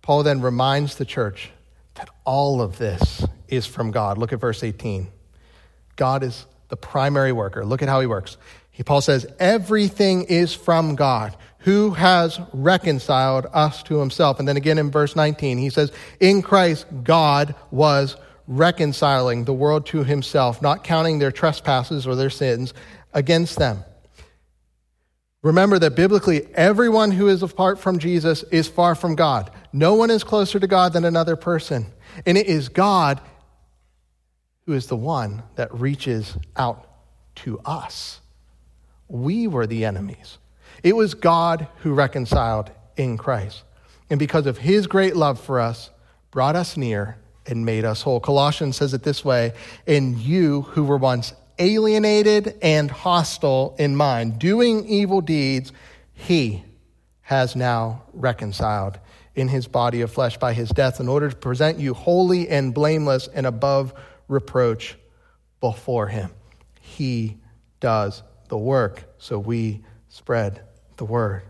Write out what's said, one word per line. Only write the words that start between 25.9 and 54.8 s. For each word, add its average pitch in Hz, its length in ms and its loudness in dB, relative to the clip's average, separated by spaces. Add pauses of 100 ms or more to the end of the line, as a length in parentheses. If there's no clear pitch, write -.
biblically, 180 600 2
everyone 214 560 4
who 196 180 2
is 190 140 2
apart 185 360 0
from 185 200 -2
Jesus 160 460 0
is 160 220 0
far 175 280 2
from 165 200 -4
God. 135 360 0 (240)
No 160 180 4
one 226 180 4
is 220 140 2
closer 202 340 0
to 190 80 0
God 180 280 4
than 170 100 2
another 165 320 2
person. 156 480 -4 (400)
And 180 140 4
it 214 80 2
is 151 240 -2
God 175 500 2 (1400)
who 165 80 -4
is 131 140 -2
the 127 100 -6
one 113 460 -4 (140)
that 120 220 -6
reaches 120 600 -4 (180)
out 120 320 -4 (480)
to - 300 -10
us. - 540 -12 (840)
We 175 400 -4
were 127 200 -2
the 113 180 -4
enemies. 104 540 -8 (440)
It 196 140 4
was 214 160 2
God 165 560 2 (120)
who 156 120 -2
reconciled 123 800 0 (260)
in 123 220 -4
Christ. 104 460 -6 (440)
And 147 100 -2
because 147 280 0
of 123 100 -4
his 190 300 2
great 190 280 0
love 147 240 0
for 127 220 -4
us, 117 300 -6 (400)
brought 139 260 0
us 175 180 -4
near 110 440 -4 (260)
and 113 220 -4
made 110 180 -2
us 110 160 -2
whole. 127 180 -2
Colossians 143 600 0
says 135 160 -2
it 127 80 -6
this 143 200 -4
way, 120 300 0 (340)
"And 135 320 0
you 143 440 0
who 147 220 -2
were 139 120 2
once 127 380 -2 (220)
alienated 214 1080 2
and 151 280 2
hostile 143 880 0
in 143 160 0
mind, 117 460 0
doing 220 480 2